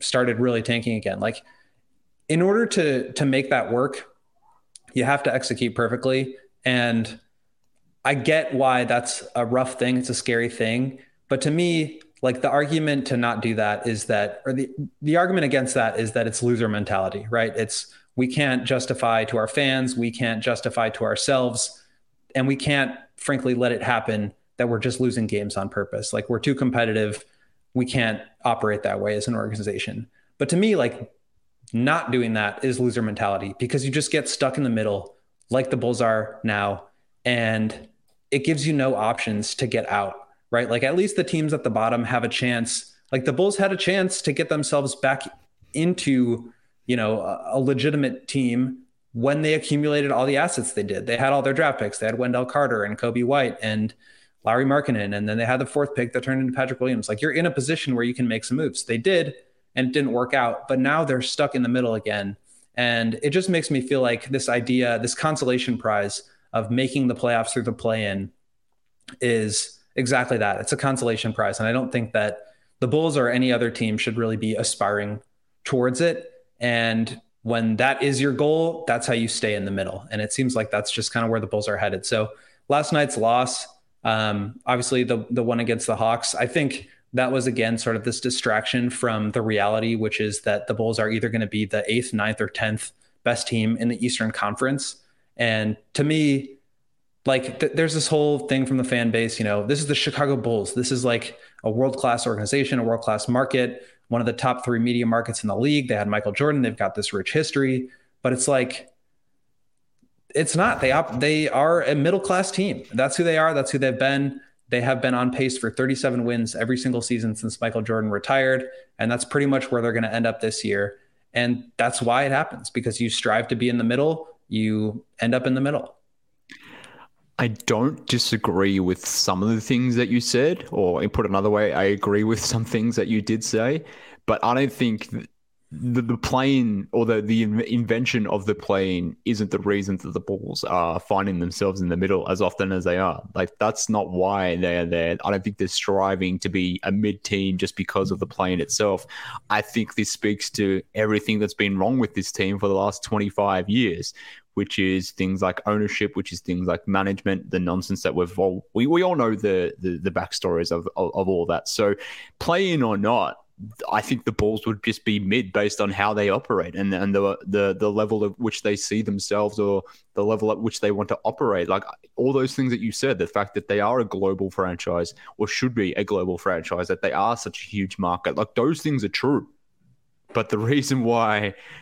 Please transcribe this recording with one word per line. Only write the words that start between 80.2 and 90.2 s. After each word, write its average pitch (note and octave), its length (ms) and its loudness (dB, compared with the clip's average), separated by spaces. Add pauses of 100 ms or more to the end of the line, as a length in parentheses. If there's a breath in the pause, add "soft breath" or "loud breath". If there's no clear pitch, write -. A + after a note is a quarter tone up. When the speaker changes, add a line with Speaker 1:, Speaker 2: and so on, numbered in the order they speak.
Speaker 1:
it G#2+ 100 -6
seems B2+ 220 0
like A2 160 0
that's G#2 200 -2
just - 220 -4
kinda A#2 160 0
where A2+ 120 0
the A2 60 -6
Bulls G#2 220 -2
are G#2 80 -2
headed. F#2+ 300 -2
So A2 240 0 (380 loud breath)
last D3 240 2
night's D3 240 2
loss, A#2+ 500 2 (380)
um, G#2+ 640 0
obviously B2 380 2
the, A2+ 260 -2
the B2 120 0
one A#2 180 0
against A2+ 260 0
the A2 100 0
Hawks, A#2 380 0
I - 120 0
think - 420 -2 (240 soft breath)
that B2+ 180 2
was, C3 160 0
again, A2+ 320 0
sort A2+ 180 0
of G#2+ 80 -4
this A#2 160 -2
distraction B2 720 0
from G#2+ 420 -2
the A#2+ 100 0
reality, A2 540 2
which G#2+ 240 -2